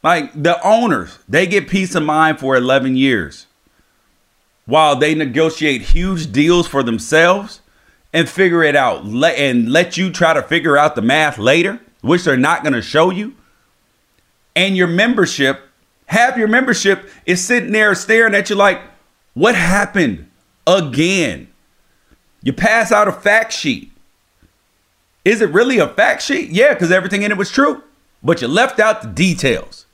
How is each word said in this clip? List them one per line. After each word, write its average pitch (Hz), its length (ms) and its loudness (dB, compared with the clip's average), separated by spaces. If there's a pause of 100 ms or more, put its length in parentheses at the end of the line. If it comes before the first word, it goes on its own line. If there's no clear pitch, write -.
Like, 151 360 -2
the 170 240 0
owners, 196 540 0 (100)
they 170 200 0
get 185 200 -2
peace 185 280 -4
of 151 80 0
mind 156 340 0
for 135 180 0
eleven 131 400 0
years 117 500 -2 (1200)
while 147 280 4
they 151 200 0
negotiate 151 680 -2
huge 170 480 2
deals 165 380 2
for 139 160 -2
themselves 165 760 0 (520)
and 160 160 -2
figure 175 340 2
it 147 140 2
out. 104 280 0
Let, 123 320 0
and 123 360 0
let 175 240 0
you 180 160 -2
try 160 200 0
to 147 100 0
figure 151 340 0
out 147 180 2
the 107 80 -4
math 143 360 0
later, 170 420 0 (220)
which 175 200 0
they're 139 140 0
not 147 260 0
gonna 135 200 -2
show 160 280 0
you. 208 240 -10 (1200)
And 190 220 0
your 180 100 2
membership, 175 760 0 (440)
half 240 300 0
your 220 120 0
membership 220 600 0 (180)
is 180 180 -2
sitting 240 280 -2
there 214 220 2
staring 220 400 2
at 202 160 -2
you 202 60 -2
like, 196 240 2 (520)
"What 208 220 2
happened 170 760 -2 (360)
again?" 156 840 0 (920)
You 135 100 -4
pass 214 400 0
out 208 160 2
a 180 40 -4
fact 214 400 0
sheet. - 380 -6 (1300)
Is 208 160 0
it 196 100 0
really 233 280 2
a 156 100 2
fact - 340 -2
sheet? - 280 -4
Yeah, 233 240 4
'cause 175 180 0
everything 190 300 -2
in 208 100 -2
it 190 60 -4
was 196 120 -4
true, 285 320 0 (400)
but 165 200 0
you 117 60 -4
left 226 300 0
out 214 220 0
the 113 80 -14
details. 135 840 -4